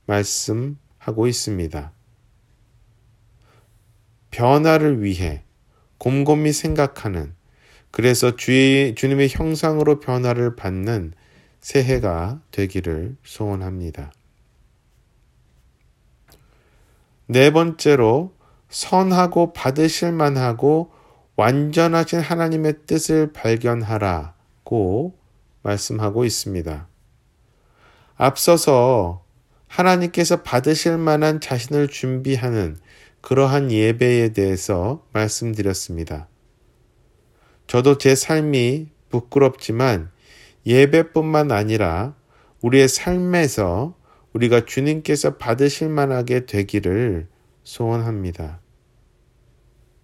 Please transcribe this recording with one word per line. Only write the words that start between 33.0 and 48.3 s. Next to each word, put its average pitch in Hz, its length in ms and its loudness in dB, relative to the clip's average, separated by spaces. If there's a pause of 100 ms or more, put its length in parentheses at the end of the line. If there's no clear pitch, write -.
그러한 135 520 2
예배에 117 600 2
대해서 98 800 -2
말씀드렸습니다. 98 1160 -6 (1400)
저도 131 320 4
제 135 160 4
삶이 151 760 -2 (220)
부끄럽지만 120 1000 0 (520)
예배뿐만 151 840 4
아니라 107 640 -2 (460)
우리의 131 280 6
삶에서 160 1080 -2 (360)
우리가 117 320 2
주님께서 147 760 -2
받으실 139 500 0
만하게 127 580 -2
되기를 98 800 -2 (380)
소원합니다. 98 960 -6 (1400)